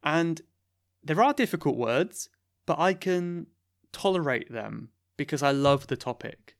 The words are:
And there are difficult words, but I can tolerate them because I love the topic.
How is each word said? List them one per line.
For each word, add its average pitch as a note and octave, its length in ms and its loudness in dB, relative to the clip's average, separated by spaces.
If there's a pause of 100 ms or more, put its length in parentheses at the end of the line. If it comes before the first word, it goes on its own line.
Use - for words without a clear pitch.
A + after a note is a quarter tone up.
And D#3+ 380 0 (600)
there D3+ 180 2
are C#4+ 120 6
difficult E3 420 0
words, A#2+ 540 -2 (360)
but D3 140 -2
I F#3 140 2
can F3 540 -4 (440)
tolerate D#3+ 600 -2
them A2 380 -10 (280)
because C#3+ 260 -4
I C#3 80 4
love C#3 360 2
the C3 100 -4
topic. - 640 -12